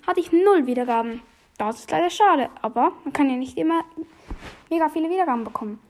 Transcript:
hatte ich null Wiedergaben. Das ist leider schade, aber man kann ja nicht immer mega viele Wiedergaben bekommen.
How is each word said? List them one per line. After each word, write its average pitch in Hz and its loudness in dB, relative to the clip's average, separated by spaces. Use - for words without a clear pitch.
hatte 359 0
ich 320 -4
null 349 4
Wiedergaben. 240 -2
Das 214 -6
ist - -14
leider 339 2
schade, 349 4
aber 240 0
man 277 -10
kann 277 2
ja 254 -2
nicht 262 -6
immer 330 0
mega 320 0
viele 320 -2
Wiedergaben 330 0
bekommen. 214 -10